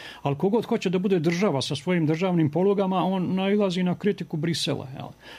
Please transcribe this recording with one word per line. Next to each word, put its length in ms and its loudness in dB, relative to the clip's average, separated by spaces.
ali 140 0
kogod 280 0
hoće 260 -2
da 80 2
bude 200 2
država 440 2
sa 140 -4
svojim 300 0
državnim 440 2
polugama, 540 2
on 300 0
nailazi 480 2
na 120 2
kritiku 420 -4
Brisela, 600 -2
jel? 100 -10